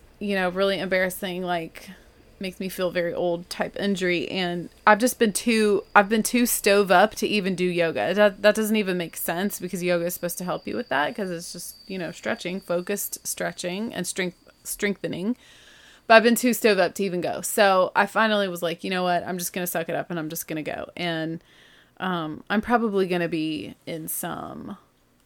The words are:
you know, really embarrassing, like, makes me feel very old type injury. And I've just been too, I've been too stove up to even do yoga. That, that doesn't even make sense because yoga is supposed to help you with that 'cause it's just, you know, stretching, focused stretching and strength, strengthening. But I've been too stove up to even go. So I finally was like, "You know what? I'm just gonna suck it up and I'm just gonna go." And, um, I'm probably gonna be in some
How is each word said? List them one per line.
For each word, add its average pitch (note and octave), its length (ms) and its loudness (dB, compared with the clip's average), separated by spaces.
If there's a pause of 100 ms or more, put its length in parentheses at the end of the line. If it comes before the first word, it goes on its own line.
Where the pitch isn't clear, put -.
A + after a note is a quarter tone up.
(200)
you G3+ 160 -2
know, F#3 140 2
really F#3+ 300 0
embarrassing, F#3 640 -2
like, F3 480 -6 (500)
makes F#3 180 -8
me F#3+ 80 -4
feel F#3 240 -2
very E3+ 220 -2
old F3 360 -2
type - 300 -6
injury. F3+ 500 0
And F3 380 -4 (180)
I've G#3 140 8
just B3 180 2
been A3+ 140 4
too, G#3+ 540 2 (100)
I've G3 140 6
been A3 140 2
too B3 220 2
stove G3+ 460 4
up G3 240 6
to - 100 -4
even G3 300 0
do F3 80 -2
yoga. E3+ 500 0
That, G3+ 280 4
that G#3 120 6
doesn't G#3+ 220 0
even F#3+ 220 0
make E3 180 -6
sense F#3 460 -4
because F3+ 200 -6
yoga F3 260 0
is F3 60 -4
supposed - 260 -6
to F#3 40 -6
help F3+ 240 -6
you - 80 -6
with A#3+ 140 -6
that C4+ 260 0
'cause F#3+ 140 -4
it's F3 240 -10
just, - 240 -14 (100)
you F#3+ 100 -8
know, E3 140 -6
stretching, G3 480 -6
focused F3+ 680 -4
stretching F3+ 680 -6
and F3+ 120 -6
strength, - 380 -6 (220)
strengthening. G3 720 -4 (720)
But A3+ 100 10
I've A3 60 10
been A#3+ 120 6
too A#3+ 180 2
stove G#3+ 240 4
up F3 180 2
to G3+ 80 -2
even F3+ 160 -2
go. E3 220 -4
So F#3+ 540 4
I G3+ 100 4
finally G#3+ 420 2
was F3 140 -6
like, E3+ 220 -4
"You F#3+ 80 -4
know F3+ 100 0
what? F3 240 0
I'm F#3 140 -6
just F3 140 -6
gonna F3+ 120 -4
suck E3+ 240 -4
it D#3+ 60 -4
up D3+ 160 -6
and F3 80 -4
I'm D#3 100 -6
just E3 180 -10
gonna D#3 140 -6
go." - 340 -8
And, E3 480 -4 (560)
um, E3+ 480 -6
I'm G#3 140 0
probably G#3+ 460 0
gonna F3 200 0
be D#3 460 -4 (140)
in D#3+ 200 -10
some D#3+ 720 -8 (480)